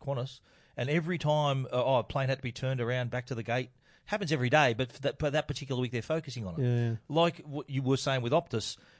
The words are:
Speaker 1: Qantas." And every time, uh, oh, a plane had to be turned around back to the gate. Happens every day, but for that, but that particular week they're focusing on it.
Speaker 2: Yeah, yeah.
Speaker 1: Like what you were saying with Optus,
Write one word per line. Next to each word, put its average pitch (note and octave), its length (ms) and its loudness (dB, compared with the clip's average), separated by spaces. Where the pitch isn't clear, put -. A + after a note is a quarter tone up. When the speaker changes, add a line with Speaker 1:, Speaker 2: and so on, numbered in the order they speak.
Speaker 1:
Qantas." C3+ 360 -4
And B2 140 -2
every E3 260 0
time, D3 560 2
uh, B2+ 100 2
oh, C3 180 4
a G#2+ 40 -2
plane C3+ 240 -2
had C3+ 100 0
to - 40 -12
be A#2+ 100 -4
turned C3 280 -2
around A#2+ 300 0
back B2 160 -4
to C3+ 80 -6
the A2+ 80 -4
gate. B2 280 -2
Happens G3+ 260 -2
every B2 180 2
day, C#3 240 6
but B2 180 -2
for - 80 -18
that, - 180 0
but D3+ 140 0
that D3+ 160 0
particular C3 320 -4
week B2 120 -2
they're A#2+ 100 -2
focusing C3+ 440 -4
on A#2 140 -4
it. - 60 2
Speaker 2:
Yeah, A#2+ 240 2
yeah. A2+ 60 -2
Speaker 1:
Like E3 380 2
what C#3+ 240 -8
you C3+ 100 -2
were C3 160 4
saying C3+ 240 0
with A#2+ 120 0
Optus, D3 440 0